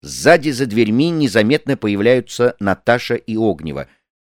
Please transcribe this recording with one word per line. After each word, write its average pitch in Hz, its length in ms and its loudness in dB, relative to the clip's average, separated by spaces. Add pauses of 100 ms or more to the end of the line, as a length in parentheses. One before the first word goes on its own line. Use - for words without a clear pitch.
Сзади 127 480 2
за 131 160 -2
дверьми 113 440 0
незаметно 135 640 0
появляются 117 840 0
Наташа 117 540 -2
и 110 220 -6
Огнева. 80 520 -4 (380)